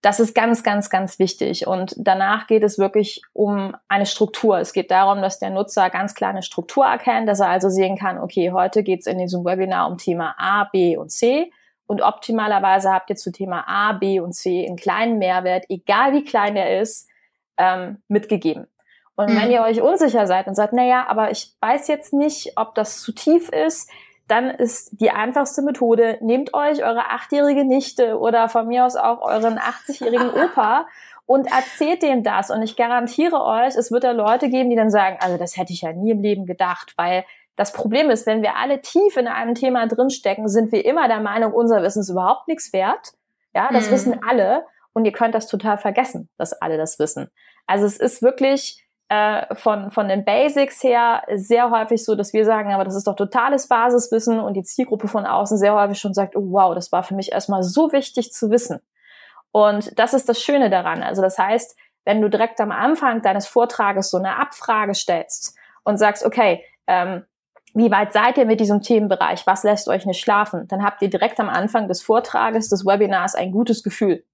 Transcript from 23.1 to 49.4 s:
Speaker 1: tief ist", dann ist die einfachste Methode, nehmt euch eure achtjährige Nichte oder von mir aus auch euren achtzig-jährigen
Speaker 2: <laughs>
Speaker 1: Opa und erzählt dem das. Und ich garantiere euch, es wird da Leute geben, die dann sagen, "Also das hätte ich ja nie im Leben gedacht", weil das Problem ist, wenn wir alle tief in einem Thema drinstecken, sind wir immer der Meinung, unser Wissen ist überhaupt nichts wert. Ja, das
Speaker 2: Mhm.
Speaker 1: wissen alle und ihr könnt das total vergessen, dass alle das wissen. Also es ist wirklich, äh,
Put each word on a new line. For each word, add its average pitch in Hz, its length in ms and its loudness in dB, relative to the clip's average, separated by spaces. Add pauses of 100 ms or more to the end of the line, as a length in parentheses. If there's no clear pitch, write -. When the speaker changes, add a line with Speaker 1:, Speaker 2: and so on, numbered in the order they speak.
Speaker 1:
tief 339 360 2
ist", 320 400 -2 (380)
dann 240 240 0
ist 240 500 -4
die 220 100 4
einfachste 254 520 -2
Methode, 233 580 2
nehmt 240 340 -2
euch 294 280 0
eure 233 280 -2
achtjährige 285 540 2
Nichte 262 540 2
oder 226 300 2
von 226 180 0
mir 247 200 2
aus 247 100 0
auch 233 240 0
euren 220 380 0
achtzig-jährigen 247 720 -2
Speaker 2:
<laughs> - 0 -
Speaker 1:
Opa 277 560 0 (400)
und 262 200 2
erzählt 302 560 -2
dem 269 200 2
das. 226 280 -2
Und 220 120 -2
ich 220 140 -8
garantiere 247 680 0
euch, 247 320 2
es 226 160 -2
wird 247 120 0
da 247 80 2
Leute 233 360 2
geben, 254 220 2
die 233 60 2
dann 220 140 4
sagen, 190 300 2
"Also 180 160 -2
das 175 200 -6
hätte 180 160 -6
ich 175 100 -10
ja 165 100 -6
nie 190 180 -2
im 208 120 0
Leben 202 240 0
gedacht", 180 500 -6
weil 185 280 0 (320)
das 202 160 -2
Problem 269 380 0
ist, 220 160 0
wenn 220 160 0
wir 208 140 -2
alle 269 240 -2
tief 392 360 2
in 247 120 0
einem 226 260 -2
Thema 247 320 0
drinstecken, 220 600 0
sind 220 240 2
wir 220 120 2
immer 294 220 2
der 220 140 2
Meinung, 214 320 -2
unser 226 300 4
Wissen 196 180 0
ist 190 80 -4
überhaupt 185 400 0
nichts - 240 -6
wert. 196 400 -2 (420)
Ja, 233 180 0
das 240 160 2
Speaker 2:
Mhm. 208 40 4
Speaker 1:
wissen 254 360 0
alle 233 380 2 (260)
und 226 120 0
ihr 202 80 2
könnt 226 220 0
das 220 120 -2
total 208 320 -2
vergessen, 214 500 -2 (100)
dass - 140 -4
alle 160 260 -4
das 156 200 -4
wissen. 147 320 -4 (360)
Also 202 200 2
es 202 120 -2
ist - 240 -2
wirklich, 269 600 0 (240)
äh, 208 460 0